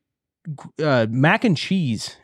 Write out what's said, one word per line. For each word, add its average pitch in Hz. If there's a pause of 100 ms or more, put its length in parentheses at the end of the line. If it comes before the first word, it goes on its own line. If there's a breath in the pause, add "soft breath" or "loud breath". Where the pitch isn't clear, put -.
(840)
uh, 127
mac 135
and 196
cheese 147